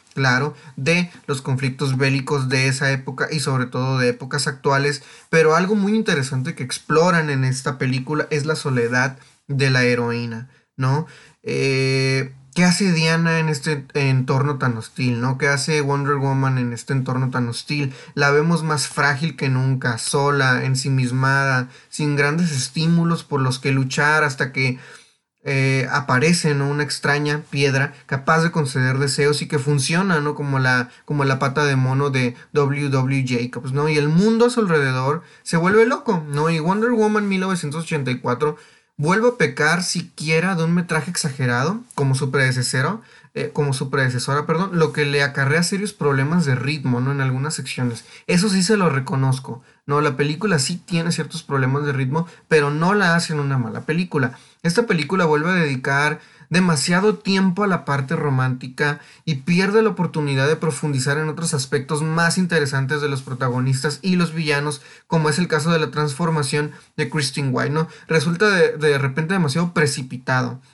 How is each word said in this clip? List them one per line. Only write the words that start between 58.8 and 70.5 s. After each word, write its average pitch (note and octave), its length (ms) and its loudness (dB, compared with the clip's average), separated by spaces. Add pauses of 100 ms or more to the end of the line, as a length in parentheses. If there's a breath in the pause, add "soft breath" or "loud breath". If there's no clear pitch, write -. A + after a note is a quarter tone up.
y D#3+ 120 -2
pierde F#3+ 460 2
la A3 80 4
oportunidad D3 580 0
de D#3+ 80 2
profundizar C#3+ 600 -2
en D#3 100 -2
otros D#3+ 260 -4
aspectos D3 480 -2
más E3 360 2
interesantes D3 640 0
de D3 80 -2
los C3+ 140 -4
protagonistas C3 800 -2
y F#3 140 2
los E3 180 0
villanos, D3 480 -2 (240 loud breath)
como D#3+ 220 2
es D3+ 100 2
el F3 80 2
caso D#3 240 0
de E3 80 4
la D#3 140 -2
transformación D3 800 -2 (240 loud breath)
de D3+ 120 -2
Christine C#3+ 420 -2
White, B2 200 -2
¿no? D#3+ 160 0 (220 loud breath)
Resulta E3+ 420 2
de, D#3+ 280 4
de D3 200 2
repente D3 360 -2
demasiado E3+ 400 0
precipitado, B2+ 840 -2 (140 soft breath)